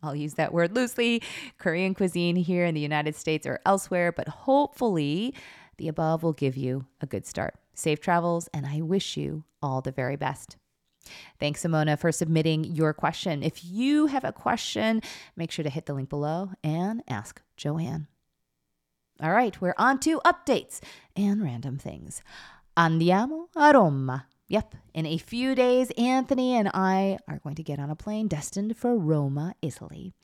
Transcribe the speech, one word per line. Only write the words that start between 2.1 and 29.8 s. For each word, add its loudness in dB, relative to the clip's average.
here 2
in 2
the -2
United 0
States -2
or -4
elsewhere, 2
but -6
hopefully 0
the -6
above 0
will 2
give -2
you -4
a -6
good -6
start. -4
Safe 0
travels, 0
and -4
I -4
wish -2
you -6
all -2
the -6
very -4
best. -8
Thanks, -2
Simona, 2
for 2
submitting 2
your 0
question. -4
If -4
you 2
have -2
a -4
question, -2
make -6
sure -4
to -4
hit -6
the -4
link -6
below -4
and -2
ask -8
Joanne. -4
All 0
right, 2
we're 0
on 4
to 0
updates 0
and 0
random -6
things. -12
Andiamo 4
a 8
Roma. 4
Yep, -2
in -4
a -2
few -2
days, 4
Anthony 2
and 2
I 2
are -10
going -10
to -8
get -6
on -6
a -6
plane -4
destined -4
for 2
Roma, 0
Italy. -10